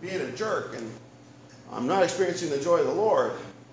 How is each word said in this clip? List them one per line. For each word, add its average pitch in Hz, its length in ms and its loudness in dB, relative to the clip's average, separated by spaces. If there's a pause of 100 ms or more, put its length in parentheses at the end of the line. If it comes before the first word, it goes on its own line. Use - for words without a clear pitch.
being 185 200 -4
a 123 120 -4
jerk, 202 440 -4
and 117 140 -10 (800)
I'm 123 160 -4
not 185 160 2
experiencing 175 480 0
the 139 80 0
joy 170 200 4
of 147 80 2
the 131 80 0
Lord." 165 380 2 (400)